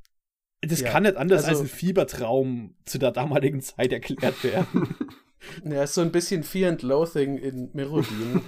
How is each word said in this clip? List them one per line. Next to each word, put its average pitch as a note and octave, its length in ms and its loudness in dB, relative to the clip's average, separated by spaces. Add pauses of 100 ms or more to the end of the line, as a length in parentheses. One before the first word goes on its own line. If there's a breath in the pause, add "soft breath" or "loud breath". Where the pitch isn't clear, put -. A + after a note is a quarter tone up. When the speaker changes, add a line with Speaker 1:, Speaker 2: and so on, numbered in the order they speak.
(640)
Speaker 1:
das D#3 180 -2
Speaker 2:
Ja, A#2+ 100 -2
Speaker 1:
kann E3 120 4
nicht G#3 140 4
anders D#3 280 4
Speaker 2:
also D3+ 160 2
Speaker 1:
als C#3 100 -4
ein - 40 -16
Fiebertraum C3 1000 0 (100)
zu - 140 -6
der B2+ 120 2
damaligen C#3 500 0
Zeit B2+ 320 -2
erklärt - 500 -2
werden. D#3 500 0
Speaker 2:
<laughs> - 140 -8 (580 loud breath)
Ja, C#3+ 200 0
ist - 100 -4
so F3+ 60 4
ein E3 100 2
bisschen F3 320 0
Fear F3+ 260 0
and D#3+ 140 0
Loathing C#3 560 2
in B2+ 340 -6
Mirrodin. C3+ 760 0